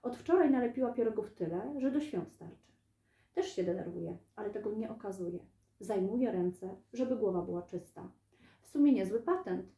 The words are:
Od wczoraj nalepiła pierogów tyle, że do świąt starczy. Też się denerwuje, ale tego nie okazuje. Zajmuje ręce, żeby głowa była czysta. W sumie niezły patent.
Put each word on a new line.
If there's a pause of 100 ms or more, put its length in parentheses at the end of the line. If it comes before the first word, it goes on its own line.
Od
wczoraj
nalepiła
pierogów
tyle,
że
do
świąt
starczy. (640)
Też
się
denerwuje, (180)
ale
tego
nie
okazuje. (400)
Zajmuje
ręce, (180)
żeby
głowa
była
czysta. (500)
W
sumie
niezły
patent. (120)